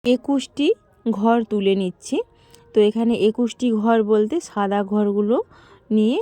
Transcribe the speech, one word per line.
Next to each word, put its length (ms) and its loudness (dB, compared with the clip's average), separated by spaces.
একুশটি 520 -4
ঘর 320 0
তুলে 300 0
নিচ্ছি। 360 -6
তো 40 2
এখানে 240 0
একুশটি 380 -2
ঘর 160 2
বলতে 240 0
সাদা 300 -2
ঘরগুলো 460 0
নিয়ে 240 2